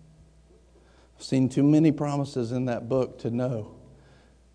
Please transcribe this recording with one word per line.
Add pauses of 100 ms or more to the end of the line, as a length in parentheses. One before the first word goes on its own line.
(1160)
I've
seen
too
many
promises
in
that
book
to
know (760)